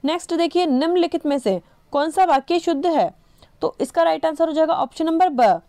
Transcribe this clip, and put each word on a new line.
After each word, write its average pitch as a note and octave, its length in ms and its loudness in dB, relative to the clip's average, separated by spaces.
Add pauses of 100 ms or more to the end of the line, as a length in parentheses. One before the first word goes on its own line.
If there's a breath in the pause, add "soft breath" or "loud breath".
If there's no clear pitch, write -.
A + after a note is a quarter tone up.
नेक्स्ट E4+ 300 -4
देखिए, E4+ 320 0
निम्नलिखित E4 600 0
में C#4+ 120 0
से F#3+ 220 -2 (320 soft breath)
कौन D4 180 -2
सा F#4 140 2
वाक्य E4 340 0
शुद्ध E4 280 -2
है? D4+ 240 0 (500 soft breath)
तो - 200 -4
इसका D#4 220 -2
राइट D#4+ 240 0
आंसर D#4+ 220 0
हो D#4+ 40 -4
जाएगा D#4+ 220 0
ऑप्शन D4 320 -4
नंबर E4 240 2
ब A3 380 2